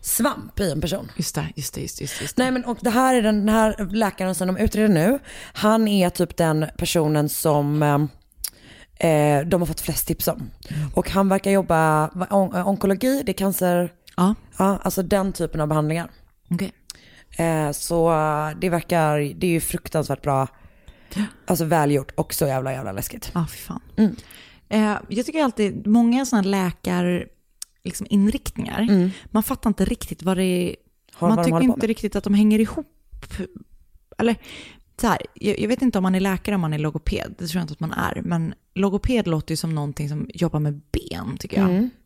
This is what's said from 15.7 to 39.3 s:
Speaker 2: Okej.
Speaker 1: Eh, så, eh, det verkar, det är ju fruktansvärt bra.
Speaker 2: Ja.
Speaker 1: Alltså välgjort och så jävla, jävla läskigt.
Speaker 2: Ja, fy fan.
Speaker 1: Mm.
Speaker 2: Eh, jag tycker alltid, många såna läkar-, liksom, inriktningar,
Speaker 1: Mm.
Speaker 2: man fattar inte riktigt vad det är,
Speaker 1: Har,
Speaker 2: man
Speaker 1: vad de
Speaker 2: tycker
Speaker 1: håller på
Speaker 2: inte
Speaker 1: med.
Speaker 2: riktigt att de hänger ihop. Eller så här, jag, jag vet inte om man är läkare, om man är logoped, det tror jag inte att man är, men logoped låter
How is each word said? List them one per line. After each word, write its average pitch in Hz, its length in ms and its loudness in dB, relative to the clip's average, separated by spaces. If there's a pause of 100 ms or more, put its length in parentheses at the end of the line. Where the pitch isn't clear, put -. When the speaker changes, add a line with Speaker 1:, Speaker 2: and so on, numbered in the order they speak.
Speaker 2:
Okej. 185 200 -2 (680)
Speaker 1:
Eh, 160 340 2
så, 165 400 2
eh, 156 380 0 (120)
det 180 80 0
verkar, 160 500 2
det 143 280 -2
är 175 40 2
ju 165 100 2
fruktansvärt - 600 -4
bra. 135 260 0 (680)
Speaker 2:
Ja. 202 100 -2 (220)
Speaker 1:
Alltså 160 200 0
välgjort 147 500 2
och - 180 -4
så - 140 0
jävla, 131 240 -2
jävla 127 200 -8
läskigt. 214 420 -10
Speaker 2:
Ja, 170 180 -2
fy - 60 -16
fan. - 220 -12 (180)
Speaker 1:
Mm. 214 180 4 (540)
Speaker 2:
Eh, 214 280 0 (120)
jag 220 160 -2
tycker 311 180 -2
alltid, 208 440 -2
många 233 380 4
såna 254 160 2
läkar-, 180 840 0 (580)
liksom, 202 260 -8
inriktningar, - 720 0
Speaker 1:
Mm. 190 280 4 (220)
Speaker 2:
man 214 120 0
fattar - 260 -2
inte 196 160 0
riktigt - 380 -6
vad 180 140 0
det 185 60 0
är, 180 320 0 (380)
Speaker 1:
Har, 170 140 -2
Speaker 2:
man 220 100 4
Speaker 1:
vad 170 80 2
de - 20 4
Speaker 2:
tycker 160 60 2
Speaker 1:
håller 165 140 4
på 240 60 4
Speaker 2:
inte - 60 -4
Speaker 1:
med. 226 80 0
Speaker 2:
riktigt 214 280 -4
att 202 80 -2
de 202 100 0
hänger 214 260 6
ihop. 226 280 -2 (1300)
Eller 226 180 2 (680)
så 240 60 2
här, 180 100 2 (160)
jag, - 260 -2
jag 214 80 0
vet 247 140 0
inte 247 180 2
om 185 40 0
man 185 120 2
är 185 40 2
läkare, 196 360 0
om 185 60 0
man 156 120 -2
är 151 60 -2
logoped, - 580 -4
det 175 100 -8
tror 160 120 -4
jag 170 40 -4
inte 151 100 -8
att - 60 -16
man 160 140 -4
är, - 300 -4
men 165 300 -2 (220)
logoped 196 520 0
låter 160 240 -2